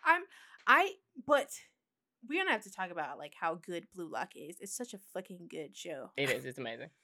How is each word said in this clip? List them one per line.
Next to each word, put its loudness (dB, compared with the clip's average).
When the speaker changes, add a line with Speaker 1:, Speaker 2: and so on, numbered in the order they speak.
Speaker 1:
I'm, 6
I, 8
but 6
we're 0
gonna 4
have 2
to -16
talk -6
about, -4
like, -12
how 0
good -8
Blue -8
Lock -4
is. -14
It's -10
such -8
a -16
fucking -12
good -10
show. -10
Speaker 2:
It 2
is. 0
It's -8
amazing. -8
Speaker 1:
<laughs> -20